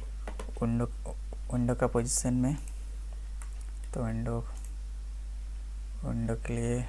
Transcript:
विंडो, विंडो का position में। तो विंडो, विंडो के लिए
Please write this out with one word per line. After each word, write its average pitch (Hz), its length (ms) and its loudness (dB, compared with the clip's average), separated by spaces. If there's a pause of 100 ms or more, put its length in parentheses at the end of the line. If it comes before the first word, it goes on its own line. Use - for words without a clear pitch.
(600)
विंडो, 117 240 4 (680)
विंडो 123 220 4
का 123 120 6
position 120 460 4
में। 127 220 6 (1400)
तो 127 120 0
विंडो, 113 340 2 (1600)
विंडो 113 320 2
के 120 180 -2
लिए 117 360 2